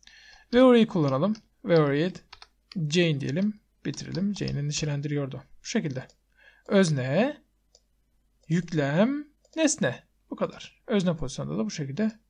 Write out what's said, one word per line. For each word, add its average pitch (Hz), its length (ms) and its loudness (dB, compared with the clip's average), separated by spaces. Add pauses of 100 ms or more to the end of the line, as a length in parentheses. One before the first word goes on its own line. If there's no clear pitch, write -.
(500)
Worry'i 247 360 8
kullanalım. 156 500 0 (260)
Worried. 160 540 2 (760)
Jane 160 300 2
diyelim. 170 400 -4 (240)
Bitirelim. 151 520 -6
Jane 135 220 -4
endişelendiriyordu. 143 840 -6 (200)
Bu - 40 -20
şekilde. 147 400 -4 (600)
Özne, 170 760 2 (1040)
yüklem, 170 760 0 (300)
nesne. - 480 0 (260)
Bu 226 60 -12
kadar. - 500 -10
Özne 180 300 0
pozisyonda 143 420 -6
da 220 60 -2
bu 214 60 -6
şekilde 156 420 -4 (180)